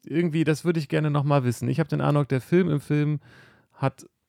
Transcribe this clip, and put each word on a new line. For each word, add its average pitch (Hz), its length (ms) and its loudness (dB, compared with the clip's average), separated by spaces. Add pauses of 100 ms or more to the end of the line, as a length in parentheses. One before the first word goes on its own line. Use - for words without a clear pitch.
irgendwie, 160 380 -2
das 151 220 -2
würde 170 140 0
ich 143 80 -6
gerne 156 220 -2
noch 143 140 0
mal 143 200 2
wissen. 123 240 -2
Ich 135 120 0
hab 160 100 -2
den 151 100 -2
Eindruck, 147 300 0
der 131 120 0
Film 175 280 2
im 147 100 0
Film 147 420 -2 (520)
hat, - 320 -6 (240)